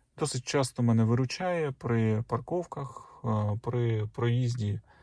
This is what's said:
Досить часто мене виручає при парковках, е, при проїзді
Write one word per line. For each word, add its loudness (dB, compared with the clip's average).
Досить -2
часто 0
мене 6
виручає 0
при 0
парковках, -6
е, 0
при 0
проїзді 0